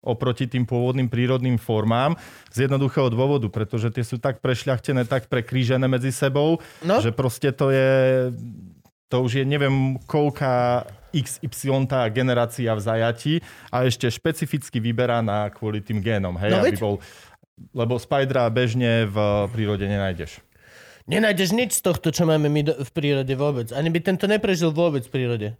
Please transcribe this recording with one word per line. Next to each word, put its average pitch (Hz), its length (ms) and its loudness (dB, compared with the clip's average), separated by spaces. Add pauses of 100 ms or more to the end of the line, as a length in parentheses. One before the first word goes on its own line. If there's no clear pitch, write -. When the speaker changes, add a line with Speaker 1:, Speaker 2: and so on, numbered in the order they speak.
Speaker 1:
oproti 123 460 -2
tým 127 160 -2
pôvodným 123 440 0
prírodným 123 500 0
formám 117 580 2 (340)
z 120 140 -2
jednoduchého 135 460 2
dôvodu, 127 400 0
pretože 110 420 -4
tie 123 100 -6
sú 120 160 -4
tak 131 220 -4
prešľachtené, 127 680 -2
tak 123 220 -2
prekrížené 127 580 0
medzi 131 240 0
sebou, 143 480 2 (240)
Speaker 2:
No. 185 180 2
Speaker 1:
že 110 120 2
proste 135 400 -2
to 135 180 0
je, 135 220 4 (1160)
to 123 120 -2
už 127 160 0
je 135 80 0
neviem 139 320 2 (260)
koľká 127 840 0 (280)
X 135 260 -2
Y 151 100 -8 (360)
tá 127 240 0
generácia 120 600 0
v 110 120 0
zajatí 113 520 0 (360)
a 127 140 0
ešte 127 220 0
špecificky 131 760 -2
vyberaná 113 680 0
kvôli 107 300 -6
tým 107 200 -4
génom, 98 380 0
hej, 101 120 0
Speaker 2:
No 110 100 4
Speaker 1:
aby 254 100 4
Speaker 2:
veď. 113 80 0
Speaker 1:
bol, 104 180 0 (800)
lebo 120 240 0
spidera 131 520 0
bežne 117 560 2
v 101 120 -4 (320)
prírode 104 360 -2
nenájdeš. 98 560 -4 (640)
Speaker 2:
Nenájdeš 190 480 2
nič 233 200 0
z - 100 -4
tohto, 165 280 0
čo 175 140 0
máme 156 240 2
my 151 160 2
do-, 160 120 0
v 139 140 -8
prírode 143 400 0
vôbec. 131 400 -2
Ani 143 180 -2
by 165 120 0
tento 190 240 0
neprežil 190 460 2
vôbec 151 340 0
v - 80 -20
prírode. 120 360 -2 (120)